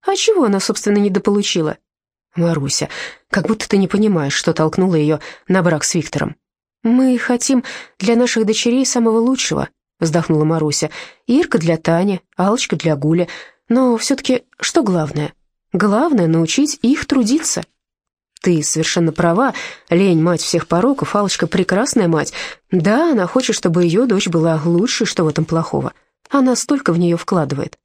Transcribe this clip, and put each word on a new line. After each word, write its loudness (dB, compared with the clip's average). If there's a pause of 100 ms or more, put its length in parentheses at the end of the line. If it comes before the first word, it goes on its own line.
«А 0
чего 2
она, 2
собственно, 0
недополучила?» 0 (560)
«Маруся, -2 (420)
как -2
будто -4
ты 2
не 2
понимаешь, 0
что -2
толкнуло 0
ее 2 (280)
на 2
брак 0
с -4
Виктором». -4 (460)
«Мы 4
хотим 0 (360)
для 2
наших 2
дочерей 0
самого 2
лучшего», -2 (340)
вздохнула 0
Маруся. 0 (360)
«Ирка 2
для 0
Тани, 0 (160)
Алочка -2
для 0
Гули. 0 (400)
Но 2
все-таки -2 (160)
что 0
главное? -2 (400)
Главное — 2
научить 0
их 2
трудиться». 0 (800)
«Ты 2
совершенно 0
права, 2 (340)
лень 4
мать 2
всех -2
пороков, 0
Алочка 0
прекрасная 0
мать. 0 (400)
Да, 2
она 0
хочет, 0
чтобы 0
ее 2
дочь 0
была 0
лучшей, 0
что -2
в 2
этом -2
плохого? -4 (360)
Она 2
столько -2
в 0
нее 2
вкладывает». -4